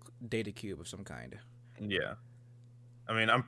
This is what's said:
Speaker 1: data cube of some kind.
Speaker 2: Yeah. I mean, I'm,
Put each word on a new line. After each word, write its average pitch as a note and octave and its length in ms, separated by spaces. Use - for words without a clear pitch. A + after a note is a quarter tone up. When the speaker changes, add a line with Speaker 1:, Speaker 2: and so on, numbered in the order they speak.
Speaker 1:
data A2 240
cube F#2+ 300
of E2+ 80
some F#2+ 160
kind. B1+ 340
Speaker 2:
Yeah. G2 360
I A2+ 40
mean, A2 160
I'm, B2 180